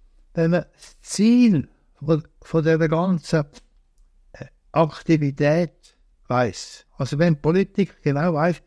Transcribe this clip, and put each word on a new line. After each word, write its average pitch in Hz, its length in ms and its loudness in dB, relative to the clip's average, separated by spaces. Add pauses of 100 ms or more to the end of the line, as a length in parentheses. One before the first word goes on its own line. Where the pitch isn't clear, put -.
(340)
wenn 165 180 0
man 170 200 0
das - 280 -20
Ziel 226 680 2 (260)
von, 156 280 -2 (180)
von 165 220 -2
dieser 160 260 2
ganzen, 165 560 -2 (880)
äh, - 140 -18 (260)
Aktivität 151 1200 -2 (300)
weiss. - 600 -6 (100)
Also 143 220 -6
wenn 170 160 2
die 143 60 -8
Politik 190 640 -2
genau 151 320 -2
weiss, 160 320 -2